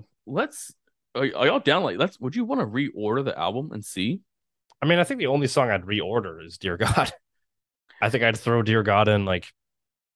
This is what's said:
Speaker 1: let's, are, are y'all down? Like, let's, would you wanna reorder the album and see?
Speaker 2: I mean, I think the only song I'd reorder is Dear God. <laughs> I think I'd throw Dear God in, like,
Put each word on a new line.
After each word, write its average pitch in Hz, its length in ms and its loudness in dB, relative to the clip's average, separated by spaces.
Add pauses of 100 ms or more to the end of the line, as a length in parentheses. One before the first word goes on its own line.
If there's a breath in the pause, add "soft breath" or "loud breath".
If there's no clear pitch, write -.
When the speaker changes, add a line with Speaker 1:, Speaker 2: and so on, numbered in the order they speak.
(260)
Speaker 1:
let's, 196 480 -6 (400)
are, 131 220 0
are 110 120 2
y'all 247 120 2
down? 175 240 2
Like, 98 140 -2
let's, 175 220 -2
would 131 160 -6
you 240 100 -2
wanna 254 200 -2
reorder 127 580 -2
the 131 140 -6
album 104 340 -4
and 107 140 -12
see? 113 360 -4 (600)
Speaker 2:
I 143 60 2
mean, 175 100 6
I 175 60 6
think 254 160 -4
the 165 80 -2
only 139 200 2
song 127 220 2
I'd 95 140 0
reorder 95 600 -4
is - 140 -18
Dear 87 200 -4
God. 107 340 0 (440)
<laughs> - 460 -20
I 104 80 4
think 117 140 0
I'd 113 140 4
throw 117 260 2
Dear 110 180 4
God 104 260 4
in, 104 180 4
like, 90 220 -2 (680)